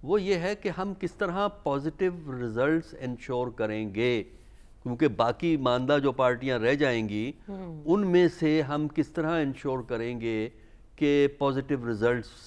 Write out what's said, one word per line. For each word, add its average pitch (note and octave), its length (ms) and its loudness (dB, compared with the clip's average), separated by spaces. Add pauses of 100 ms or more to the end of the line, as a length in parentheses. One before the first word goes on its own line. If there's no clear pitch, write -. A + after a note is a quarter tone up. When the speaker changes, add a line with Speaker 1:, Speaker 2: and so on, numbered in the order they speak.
Speaker 1:
वो F3 140 0
ये G3 180 0
है F3+ 200 -2
कि G3+ 140 -4
हम F#3 240 -6
किस - 260 -8
तरह G3 280 0
पॉजिटिव D#3+ 760 -4 (160)
रिजल्ट्स B2+ 520 0
इंश्योर B2 640 -6
करेंगे, G#2+ 640 0 (600)
क्योंकि B2 240 0
बाकी B2 500 0
मानदा B2+ 420 2
जो C#3 120 2
पार्टियां B2+ 480 2
रह A#2+ 160 4
जाएंगी, A#2 600 0 (120)
Speaker 2:
हम्म। E3+ 440 -6
Speaker 1:
उनमें F3+ 380 6
से D#3 320 2
हम D3 260 -2
किस C#3+ 280 -2
तरह E3 220 -2
इंश्योर C3+ 520 -4
करेंगे A2+ 580 -4 (520)
कि C#3+ 280 4
पॉजिटिव C3+ 600 -2
रिजल्ट्स A#2 420 0 (180)